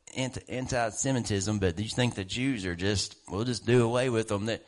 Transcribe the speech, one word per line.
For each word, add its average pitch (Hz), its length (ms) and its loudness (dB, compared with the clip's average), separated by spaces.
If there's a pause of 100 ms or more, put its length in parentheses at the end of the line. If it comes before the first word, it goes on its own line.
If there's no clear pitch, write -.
(160)
anti-, 127 320 -4
anti-Semitism, 113 1120 0
but 90 180 2
you 110 120 -4
think 123 260 0
the 101 80 -4
Jews 117 420 -2
are 87 100 -2
just, 98 400 0 (140)
we'll 101 140 -2
just 120 220 -4
do 120 180 6
away 123 260 2
with 113 200 0
them, 101 160 0
that 113 220 -4